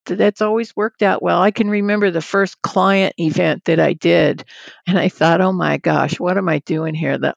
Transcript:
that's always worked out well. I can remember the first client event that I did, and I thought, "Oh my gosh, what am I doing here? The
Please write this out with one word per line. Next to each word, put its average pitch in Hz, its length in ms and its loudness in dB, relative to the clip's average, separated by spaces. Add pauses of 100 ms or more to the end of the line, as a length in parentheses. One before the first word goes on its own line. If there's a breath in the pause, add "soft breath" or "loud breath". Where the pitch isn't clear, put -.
that's 208 360 0
always 220 340 -2
worked 214 260 -4
out 196 220 0
well. 175 180 2
I 202 100 4
can 208 180 -2
remember 208 420 0
the 165 100 -2
first 196 400 -2
client 190 560 2
event 160 480 0
that 165 140 2
I 156 140 2
did, 170 520 0 (400 loud breath)
and 180 140 0
I 180 100 0
thought, 165 320 2
"Oh 190 120 0
my 156 240 -2
gosh, 151 420 -2
what 180 180 -2
am 190 120 -2
I 151 100 0
doing 160 340 -4
here? 143 240 -4
The - 200 -2